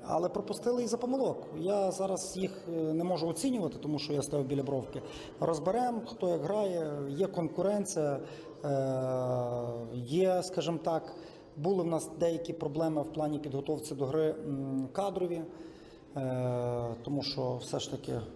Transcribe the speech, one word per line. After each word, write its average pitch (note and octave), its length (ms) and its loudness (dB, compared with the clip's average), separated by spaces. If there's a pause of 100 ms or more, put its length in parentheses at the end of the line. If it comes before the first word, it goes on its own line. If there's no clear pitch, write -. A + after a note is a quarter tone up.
Але E3+ 200 2
пропустили A#3+ 560 0
із-за A3 120 0
помилок. A#3+ 500 0 (120)
Я F#3+ 320 4
зараз F#3 460 -2
їх, F#3 140 0 (180)
е, - 20 -6 (100)
не D#3+ 240 2
можу E3+ 240 2
оцінювати, G3 500 0
тому D3 200 0
що - 140 -2
я C#3 100 2
став C#3+ 220 2
біля C#3 180 2
бровки. C3 400 -2 (380)
Розберемо, F#3+ 680 2
хто - 220 -2
як D#3+ 140 2
грає, F3+ 500 2 (160)
є D3 180 2
конкуренція, F3 960 2 (440)
е, D3 60 0 (1200)
є, F3 480 4
скажімо E3 420 0
так, D#3+ 300 0 (420)
були F3+ 260 4
в E3 40 2
нас D#3+ 240 0 (100)
деякі E3 320 2
проблеми D#3 500 0
в - 100 -4
плані D3+ 260 0
підготовці D3 560 -2
до C3+ 120 0
гри, D#3 280 4 (120)
м, C3+ 460 -2
кадрові, F3+ 500 0 (760)
е, B2 840 0
тому C#3 200 0
що B2+ 340 -2
все C3+ 220 -4
ж - 120 -4
таки C3 220 -6 (240)